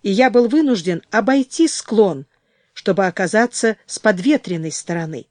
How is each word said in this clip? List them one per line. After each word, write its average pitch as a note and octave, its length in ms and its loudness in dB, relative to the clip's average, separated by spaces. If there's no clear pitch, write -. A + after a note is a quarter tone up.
и G3+ 80 -2
я B3 180 4
был A#3+ 180 4
вынужден G#3+ 640 0
обойти C4 580 0
склон, G3 580 0
чтобы F#3+ 340 -2
оказаться G#3+ 720 -2
с - 100 -12
подветренной F3+ 720 0
стороны. D#3+ 600 -8